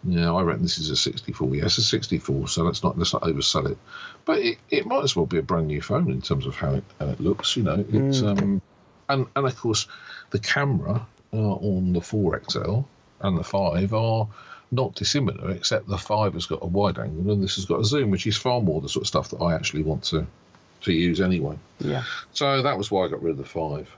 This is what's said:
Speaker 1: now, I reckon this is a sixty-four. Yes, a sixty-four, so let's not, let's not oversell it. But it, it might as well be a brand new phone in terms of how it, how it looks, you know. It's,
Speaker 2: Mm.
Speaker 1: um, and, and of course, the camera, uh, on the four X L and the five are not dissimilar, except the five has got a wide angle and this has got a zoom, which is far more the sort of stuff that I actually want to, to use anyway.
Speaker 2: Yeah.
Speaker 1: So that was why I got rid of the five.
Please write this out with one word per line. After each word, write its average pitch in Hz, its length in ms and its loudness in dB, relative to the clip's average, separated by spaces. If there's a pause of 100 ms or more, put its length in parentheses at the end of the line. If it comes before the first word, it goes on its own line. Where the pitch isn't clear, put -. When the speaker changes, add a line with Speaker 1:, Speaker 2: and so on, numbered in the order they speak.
Speaker 1:
now, 85 340 2
I 95 40 2
reckon 82 200 0
this 87 160 0
is 78 120 -4
a 69 60 0
sixty-four. - 580 -2
Yes, - 240 2
a 123 40 2
sixty-four, - 680 0
so 85 160 0
let's 85 180 0
not, - 160 0
let's 85 140 2
not - 100 0
oversell 69 480 0
it. - 80 -6 (460)
But 320 140 2
it, - 200 0 (120)
it - 160 0
might 139 180 0
as 135 100 0
well 85 120 2
be 87 120 0
a 78 40 0
brand 82 260 0
new 73 140 -2
phone 143 280 0
in 65 120 -2
terms 67 240 0
of 67 100 -6
how 69 180 0
it, 67 100 -2 (140)
how 73 80 -4
it 67 140 -4
looks, - 360 0
you 117 60 2
know. 92 260 2
It's, 131 340 2
Speaker 2:
Mm. 101 200 2
Speaker 1:
um, 98 200 0 (480)
and, 135 160 2 (100)
and 139 100 0
of 127 100 -2
course, 110 300 0 (440)
the 127 80 0
camera, 113 680 0 (280)
uh, 107 40 -2
on 95 580 2
the 85 80 2
four 101 340 0
X - 200 -6
L 104 300 0 (360)
and 95 160 2
the - 40 -2
five 98 520 0
are 113 340 2 (420)
not 127 240 0
dissimilar, - 560 0
except - 380 -2
the 98 100 -2
five 104 360 0
has 82 120 -4
got - 160 -4
a 82 40 -6
wide 95 320 2
angle 80 340 -2
and 101 100 2
this 95 140 -2
has 92 80 -4
got - 160 0
a 117 40 2
zoom, 123 260 2
which 95 160 0
is 104 100 2
far 123 240 2
more 80 220 2
the 67 60 -8
sort - 160 -2
of - 40 -2
stuff - 220 -2
that - 120 -6
I 85 120 4
actually 80 280 -2
want 76 220 0
to, 78 220 0 (560)
to 98 100 0
use 85 300 2
anyway. 78 360 0 (220)
Speaker 2:
Yeah. 135 240 -4 (300)
Speaker 1:
So 139 280 2
that 131 140 2
was 101 140 -4
why 92 160 2
I - 20 -2
got - 140 -4
rid 82 100 0
of 69 60 -2
the 69 60 -8
five. 78 540 -6